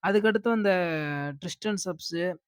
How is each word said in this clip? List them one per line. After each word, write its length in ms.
அதுக்கடுத்து 480
அந்த 200
ட்ரிஸ்டன் 440
சப்ஸ் 360